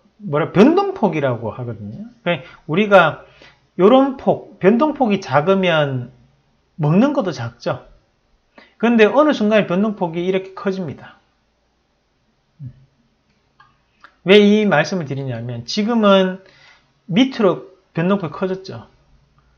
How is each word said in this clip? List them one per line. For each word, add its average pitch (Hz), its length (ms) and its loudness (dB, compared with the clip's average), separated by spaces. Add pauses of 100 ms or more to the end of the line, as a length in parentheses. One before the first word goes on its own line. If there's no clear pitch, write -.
(180)
뭐라, 160 360 -6
변동폭이라고 170 1000 0
하거든요. 117 540 -12 (180)
그러니까 175 240 -4 (180)
우리가 180 600 2 (540)
요런 262 380 4
폭, - 420 -4
변동폭이 233 640 0
작으면 151 920 0 (640)
먹는 190 380 2
것도 202 180 -2
작죠. 123 540 -10 (920)
그런데 220 280 4
어느 269 280 4
순간에 208 340 0
변동폭이 175 580 -4
이렇게 190 280 -4
커집니다. 185 640 -8 (3000)
왜 196 160 6
이 208 260 4
말씀을 170 400 0
드리냐면, 123 600 -8
지금은 202 800 0 (640)
밑으로 202 640 0 (260)
변동폭이 180 400 -2
커졌죠. 185 540 -10 (720)